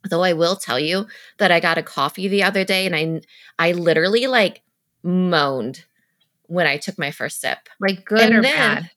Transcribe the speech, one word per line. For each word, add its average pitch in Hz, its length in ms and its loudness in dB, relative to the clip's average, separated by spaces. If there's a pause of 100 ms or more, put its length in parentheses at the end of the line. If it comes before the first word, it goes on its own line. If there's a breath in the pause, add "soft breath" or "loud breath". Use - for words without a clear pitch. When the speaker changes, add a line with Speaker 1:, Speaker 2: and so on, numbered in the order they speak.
(100)
Speaker 1:
Though 180 140 0
I 180 80 2
will 170 240 0
tell 123 240 -4
you 180 260 -2 (320 loud breath)
that 185 140 4
I 170 80 4
got 165 180 0
a 160 60 -4
coffee 151 420 -4
the 196 160 0
other 190 220 0
day 190 200 0
and 175 120 -2
I, 160 240 -4 (480 soft breath)
I 175 40 2
literally, 175 540 2
like, 233 360 0 (420)
moaned 151 800 0 (640)
when 170 180 0
I 143 120 0
took - 200 -10
my 147 140 -4
first - 280 -10
sip. - 280 -6 (100)
Speaker 2:
Like, 190 260 -4
good 214 160 2
Speaker 1:
And 226 140 6
Speaker 2:
or 220 80 6
Speaker 1:
then 262 320 0
Speaker 2:
bad? 170 220 -8